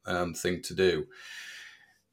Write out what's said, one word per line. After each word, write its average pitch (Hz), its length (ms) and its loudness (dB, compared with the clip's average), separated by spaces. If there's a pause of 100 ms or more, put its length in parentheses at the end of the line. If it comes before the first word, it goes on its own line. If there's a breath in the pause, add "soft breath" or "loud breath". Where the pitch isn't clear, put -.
um, 87 260 0
thing 90 300 0
to - 120 -8
do. 85 320 4 (1080 loud breath)